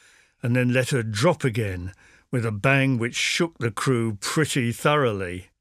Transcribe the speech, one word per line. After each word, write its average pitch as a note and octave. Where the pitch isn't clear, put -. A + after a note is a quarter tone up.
and B2
then B2
let B2
her B2+
drop A2
again, G2
with A#2+
a A2+
bang C3+
which A#2
shook -
the A2+
crew A#2
pretty C3
thoroughly. G#2